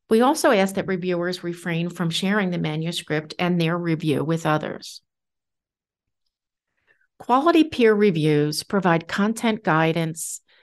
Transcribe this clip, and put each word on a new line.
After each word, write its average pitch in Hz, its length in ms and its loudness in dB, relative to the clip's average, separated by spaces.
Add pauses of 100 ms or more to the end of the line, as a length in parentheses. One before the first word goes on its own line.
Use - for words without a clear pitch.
We 226 120 4
also 285 320 2
ask 196 240 2
that 196 100 -4
reviewers 180 560 -4
refrain 170 480 -4
from 170 180 -4
sharing 190 420 0
the 175 60 -4
manuscript 156 800 -4
and 180 240 0
their 165 160 0
review 156 480 -2
with 165 220 -4
others. - 560 -4 (2250)
Quality 311 460 4
peer 240 280 2
reviews 156 680 2
provide 175 460 0
content 220 560 -2
guidance, 160 760 -2 (220)